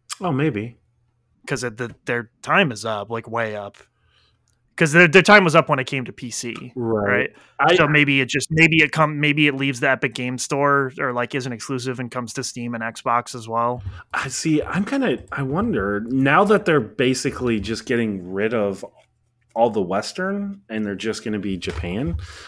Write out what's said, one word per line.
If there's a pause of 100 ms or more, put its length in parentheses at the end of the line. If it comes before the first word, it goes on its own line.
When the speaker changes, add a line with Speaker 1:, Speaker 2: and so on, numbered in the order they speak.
(200)
Speaker 1:
Oh,
maybe. (720)
Speaker 2:
'Cause
it,
the, (120)
their (100)
time
is
up,
like,
way
up. (1000)
'Cause
their,
their
time
was
up
when
it
came
to
P
C,
Speaker 1:
Right.
Speaker 2:
right? (280)
Speaker 1:
I
Speaker 2:
So
maybe
it
just,
maybe
it
come,
maybe
it
leaves
the
Epic
Game
Store
or,
like,
isn't
exclusive
and
comes
to
Steam
and
Xbox
as
well. (320)
Speaker 1:
I
see.
I'm
kinda,
I
wonder,
now
that
they're
basically
just
getting
rid
of (680)
all
the
Western (100)
and
they're
just
gonna
be
Japan, (320)